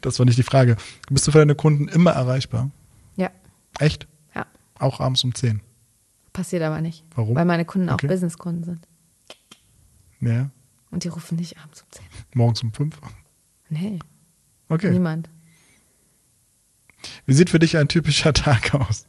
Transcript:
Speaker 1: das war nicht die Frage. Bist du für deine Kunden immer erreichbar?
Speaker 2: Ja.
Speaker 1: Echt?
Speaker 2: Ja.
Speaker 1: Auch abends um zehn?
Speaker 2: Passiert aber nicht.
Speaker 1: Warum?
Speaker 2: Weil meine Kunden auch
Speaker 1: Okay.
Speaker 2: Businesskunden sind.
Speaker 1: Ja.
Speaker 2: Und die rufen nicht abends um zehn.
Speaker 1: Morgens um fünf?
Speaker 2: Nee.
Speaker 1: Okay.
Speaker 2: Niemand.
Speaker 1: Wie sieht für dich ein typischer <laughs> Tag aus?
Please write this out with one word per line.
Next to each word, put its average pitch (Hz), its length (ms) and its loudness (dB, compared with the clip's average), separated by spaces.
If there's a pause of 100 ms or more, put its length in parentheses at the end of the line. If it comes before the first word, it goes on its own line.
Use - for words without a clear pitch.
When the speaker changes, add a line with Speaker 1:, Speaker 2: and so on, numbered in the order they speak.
Speaker 1:
das - 160 -4
war 123 80 4
nicht 120 100 6
die 127 60 2
Frage. 123 340 4 (320)
Bist 135 180 0
du 156 60 2
für 151 60 8
deine 147 160 6
Kunden 147 340 2
immer 170 220 6
erreichbar? 127 600 -2 (460)
Speaker 2:
Ja. 185 140 -4 (480)
Speaker 1:
Echt? - 280 -2 (280)
Speaker 2:
Ja. - 100 -8 (340)
Speaker 1:
Auch - 220 -4
abends 131 240 0
um 123 100 -2
zehn? 110 280 -2 (720)
Speaker 2:
Passiert 180 300 -6
aber 156 180 -4
nicht. 165 200 -8 (120)
Speaker 1:
Warum? 113 200 -2
Speaker 2:
Weil 170 120 2
meine 170 180 0
Kunden 180 240 -2
auch 151 60 0
Speaker 1:
Okay. 147 140 -4
Speaker 2:
Businesskunden 170 560 -4
sind. 165 220 -12 (1300)
Speaker 1:
Ja. 123 300 -2 (400)
Speaker 2:
Und 170 140 -8
die 180 40 -6
rufen 165 280 -10
nicht 170 220 -10
abends - 240 -20
um - 80 -20
zehn. - 160 -20 (260)
Speaker 1:
Morgens 117 300 0
um 110 100 -6
fünf? 151 240 -6 (720)
Speaker 2:
Nee. 180 300 -8 (720)
Speaker 1:
Okay. 165 200 -2
Speaker 2:
Niemand. 165 380 -2 (2000)
Speaker 1:
Wie 131 80 4
sieht 175 160 6
für 165 80 4
dich 165 180 4
ein 143 120 2
typischer 156 440 2
<laughs> - 0 -
Tag - 420 2
aus? 107 340 -2